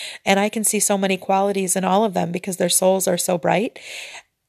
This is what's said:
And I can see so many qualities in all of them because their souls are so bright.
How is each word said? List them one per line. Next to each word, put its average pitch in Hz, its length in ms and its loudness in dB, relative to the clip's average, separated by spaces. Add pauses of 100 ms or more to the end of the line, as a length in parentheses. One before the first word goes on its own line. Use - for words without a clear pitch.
(260)
And 196 140 4
I 208 100 2
can 214 140 -6
see 208 160 0
so 202 180 2
many 190 200 0
qualities 190 580 0
in 185 100 -2
all 190 180 4
of 190 120 0
them 170 160 -2
because 175 260 -6
their 180 100 2
souls 190 400 2
are 180 100 2
so 180 200 0
bright. 175 400 0 (720)